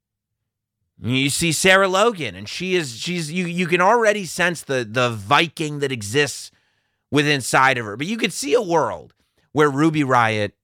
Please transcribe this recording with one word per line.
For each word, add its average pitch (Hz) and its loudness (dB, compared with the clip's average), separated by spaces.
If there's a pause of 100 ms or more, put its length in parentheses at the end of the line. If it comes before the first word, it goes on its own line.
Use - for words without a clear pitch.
(1000)
You 131 0
see 165 0
Sarah 190 4
Logan, 185 0
and 101 -14
she 180 -6
is, 135 -4
she's, 165 -6
you, 175 -4
you 175 -2
can 175 2
already 214 4
sense 175 -2
the, 127 -4
the 123 0
Viking 147 0
that 135 -2
exists 120 -4 (600)
within 147 2
inside 131 2
of 117 -6
her. 104 -8
But 147 -6
you 220 -4
could 220 -4
see 285 -2
a 247 2
world 117 -2 (400)
where 147 4
Ruby 151 2
Riott 113 2 (120)